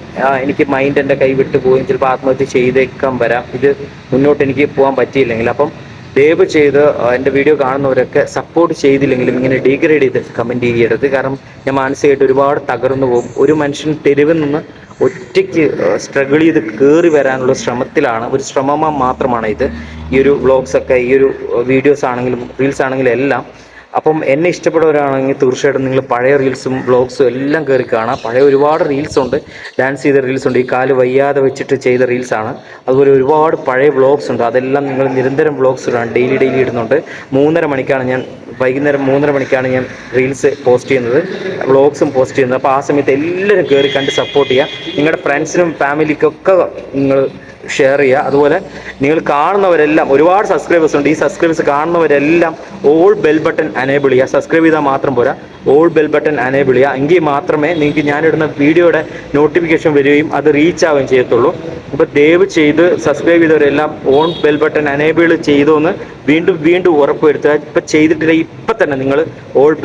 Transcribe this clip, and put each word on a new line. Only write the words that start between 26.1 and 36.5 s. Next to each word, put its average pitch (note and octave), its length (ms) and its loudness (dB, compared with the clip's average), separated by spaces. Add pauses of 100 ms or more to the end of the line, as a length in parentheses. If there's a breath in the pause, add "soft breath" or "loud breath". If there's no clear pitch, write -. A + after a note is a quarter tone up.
പഴയ B2 300 2
റീൽസും C3 320 -4 (140)
വ്ളോഗ്സും B2+ 440 2
എല്ലാം C#3+ 360 -4
കയറി B2+ 240 0
കാണാം. A#2 340 -4
പഴയ A#2+ 240 0
ഒരുപാട് D3 420 2
റീൽസ് D3 320 -4
ഉണ്ട്, B2+ 140 -2 (420 loud breath)
ഡാൻസ് C3+ 260 -2
ചെയ്ത C#3 220 2
റീൽസ് C3 220 -4
ഉണ്ട്, B2 140 2
ഈ - 80 -6
കാല് C3 300 0
വയ്യാതെ C#3 440 2
വെച്ചിട്ട് C3+ 300 -2 (100)
ചെയ്ത B2 160 2 (100)
റീൽസാണ്. B2 400 -4 (360 loud breath)
അതുപോലെ C#3 300 4
ഒരുപാട് D3+ 380 2 (140)
പഴയ C3 300 2
വ്ളോഗ്സ് C#3 340 2
ഉണ്ട്, A#2 160 2
അതെല്ലാം C3 400 0
നിങ്ങൾ C3+ 180 0 (120)
നിരന്തരം C#3 420 0
വ്ളോഗ്സ് C3 300 0
ഇടാൻ A#2 260 -2
ഡെയിലി C3 260 0
ഡെയിലി C3 220 0